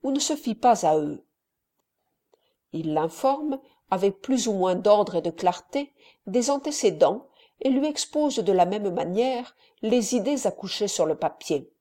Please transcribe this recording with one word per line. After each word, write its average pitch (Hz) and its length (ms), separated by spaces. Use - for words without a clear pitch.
ou 269 80
ne 277 80
se 302 160
fie 233 200
pas 233 300
à 156 120
eux. 151 280
Il 160 200
l'informe, 269 640
avec 196 320
plus 240 260
ou 214 60
moins 185 220
d'ordre 202 400
et 165 60
de 165 100
clarté, 185 640
des 233 220
antécédents 262 760
et 262 80
lui 277 180
expose 302 480
de 202 160
la 185 140
même 196 280
manière 240 600
les 226 340
idées 240 320
à 185 40
coucher - 360
sur 180 180
le 156 100
papier. - 640